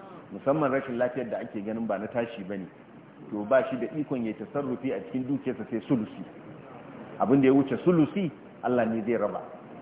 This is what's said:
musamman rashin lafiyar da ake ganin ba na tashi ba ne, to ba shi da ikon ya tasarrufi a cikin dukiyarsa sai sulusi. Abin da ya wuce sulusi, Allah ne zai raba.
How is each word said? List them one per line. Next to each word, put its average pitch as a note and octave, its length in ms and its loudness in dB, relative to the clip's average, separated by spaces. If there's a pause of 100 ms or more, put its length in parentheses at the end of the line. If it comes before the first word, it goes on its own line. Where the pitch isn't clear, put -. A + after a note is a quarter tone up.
(320)
musamman C#3 400 2
rashin C3 260 -2
lafiyar B2 320 0
da G#2 80 -2
ake G#2+ 240 -8
ganin A2 240 -4
ba G#2 120 0
na G#2 80 -4
tashi A#2 380 -4
ba G2 120 -6
ne, F#2 100 -8 (640)
to G#2 140 -2
ba B2+ 240 6
shi C3 100 -2
da A#2 80 -2 (100)
ikon C#3 280 -2
ya A2 100 0
tasarrufi B2+ 580 -4
a G2 80 -2 (100)
cikin C3 160 -2
dukiyarsa B2+ 420 -2
sai A2+ 200 -2
sulusi. A2 340 0 (960)
Abin C#3 240 6
da C3 60 8
ya C3 40 10
wuce C#3 320 4
sulusi, F3 460 4 (320)
Allah B2 240 4
ne A2+ 160 0
zai A2+ 140 2
raba. F#2 260 0 (400)